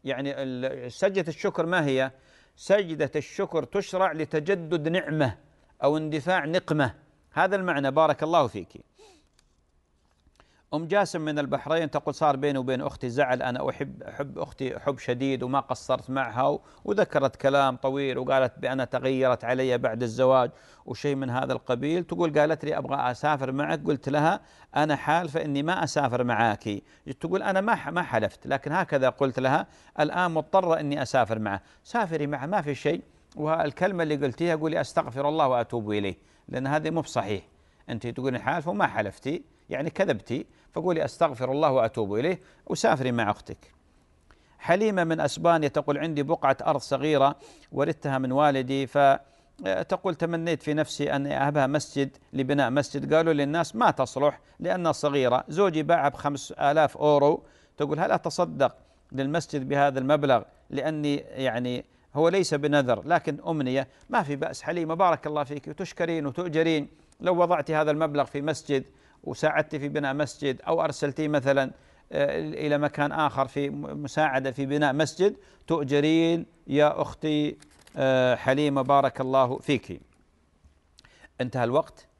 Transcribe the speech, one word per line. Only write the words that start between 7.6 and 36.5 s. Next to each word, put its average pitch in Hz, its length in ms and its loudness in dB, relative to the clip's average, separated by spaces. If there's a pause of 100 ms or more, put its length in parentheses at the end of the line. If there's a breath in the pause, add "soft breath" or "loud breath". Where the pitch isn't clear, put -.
بارك 156 320 2
الله 156 240 2
فيك. - 460 -12 (1800 soft breath)
أم 160 140 -4
جاسم 185 340 2
من 151 180 -2
البحرين 143 520 0
تقول: 143 240 -2
"صار 147 200 4
بيني 139 220 0
وبين 127 240 -2
أختي 139 280 -6
زعل، 127 320 2
أنا 123 280 -2
أحب، 135 340 -8
أحب - 360 -10
أختي - 400 -6
حب 135 180 -4
شديد 131 460 -2
وما 131 160 -2
قصرت 127 500 -4
معها"، 131 380 -2
و-، 147 140 -2 (240 soft breath)
وذكرت 170 500 0
كلام 135 400 2
طويل، 135 420 -2
وقالت 131 420 2
بأنها 131 260 -2
تغيرت 131 580 2
علي 127 340 2
بعد 120 260 0
الزواج 123 480 4 (340 loud breath)
وشيء 139 300 -4
من 135 140 -4
هذا 131 240 -2
القبيل. 143 500 -2
تقول: 170 360 0
"قالت 151 260 2
لي: 151 120 -2
'أبغى 135 340 -2
أسافر 135 400 -2
معك'، 147 340 -2
قلت 147 240 -2
لها: 151 300 2 (360 soft breath)
'أنا 147 200 2
حالفة 160 460 -2
إني 143 220 -2
ما 170 200 0
أسافر 127 400 0
معاكِ'، 110 580 0 (380 soft breath)
تقول: 185 240 -2
'أنا 190 180 2
ما 214 140 2
ح-، 151 140 -10
ما 170 140 -2
حلفت، 110 440 -2
لكن 139 240 -2
هكذا 151 380 2
قلت 131 300 -2
لها، 131 280 2 (320 soft breath)
الآن 175 320 0
مضطرة 160 480 2
إني 143 220 -2
أسافر 113 380 0
معه'". 101 220 -4 (220 soft breath)
سافري 165 440 -2
معه، 143 180 -6
ما 185 160 -2
في 143 140 -4
شيء، 151 260 -2 (340 soft breath)
والكلمة 165 680 -2
اللي 151 120 0
قلتيها 147 400 -2
قولي: 156 260 -2
"أستغفر 139 480 -2
الله 156 180 2
وأتوب 117 440 -2
إليه"، 101 260 -2 (320 soft breath)
لأن 131 180 -4